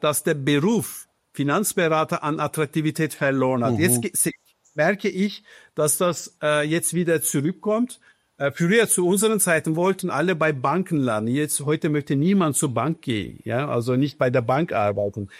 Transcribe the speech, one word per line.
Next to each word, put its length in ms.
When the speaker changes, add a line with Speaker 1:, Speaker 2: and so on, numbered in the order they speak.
Speaker 1:
dass 220
der 100
Beruf 760
Finanzberater 880
an 160
Attraktivität 720
verloren 500
hat. 120
Speaker 2:
Mhm. 40
Speaker 1:
Jetzt 220
ge-, 140
se-, 160
merke 360
ich, 340
dass 220
das, 440
äh, 260
jetzt 280
wieder 260
zurückkommt. 760
Äh, 140
früher 360
zu 180
unseren 340
Zeiten 360
wollten 340
alle 240
bei 180
Banken 460
landen. 320
Jetzt, 360
heute 240
möchte 260
niemand 400
zur 180
Bank 280
gehen, 420
ja, 240
also 300
nicht 200
bei 120
der 120
Bank 320
arbeiten. 560